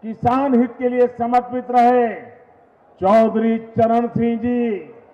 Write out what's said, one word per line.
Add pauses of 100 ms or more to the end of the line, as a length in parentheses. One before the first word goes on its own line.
किसान
हित
के
लिए
समर्पित
रहे (680)
चौधरी
चरण
सिंह
जी। (200)